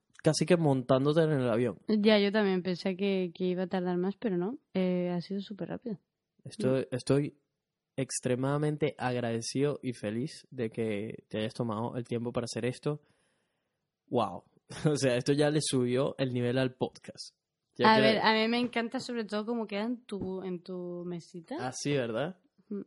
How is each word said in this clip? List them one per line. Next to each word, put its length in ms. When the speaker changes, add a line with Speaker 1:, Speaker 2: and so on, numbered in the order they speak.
Speaker 1:
casi 240
que 120
montándote 640
en 100
el 180
avión. 280
Speaker 2:
Ya, 320
yo 100
también 320
pensé 360
que, 360
que 120
iba 180
a 40
tardar 300
más, 200
pero 200
no. 200
Eh, 360
ha 120
sido 180
súper 300
rápido. 280
Speaker 1:
Estoy, 380
Speaker 2:
Mm. 140
Speaker 1:
estoy 420
extremadamente 1000
agradecido 840
y 120
feliz 580
de 200
que 580
te 100
hayas 140
tomado 420
el 100
tiempo 280
para 120
hacer 200
esto. 360
Wow. 360
<laughs> 240
O 40
sea, 200
esto 160
ya 160
le 120
subió 560
el 160
nivel 240
al 160
podcast. 600
Ya 180
Speaker 2:
A 20
Speaker 1:
que 60
Speaker 2:
ver, 180
a 140
mí 140
me 120
encanta 400
sobre 260
todo 200
cómo 220
queda 160
en 220
tu, 380
en 180
tu 440
mesita. 540
Speaker 1:
Ah, 120
sí, 220
¿verdad? 440
Speaker 2:
Mm. 180